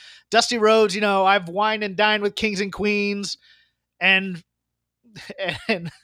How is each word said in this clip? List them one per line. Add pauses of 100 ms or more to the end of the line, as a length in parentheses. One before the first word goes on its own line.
(300)
Dusty
Rhodes,
you
know,
"I've
wined
and
dined
with
kings
and
queens," (640)
and, (600)
<laughs>
and, (140)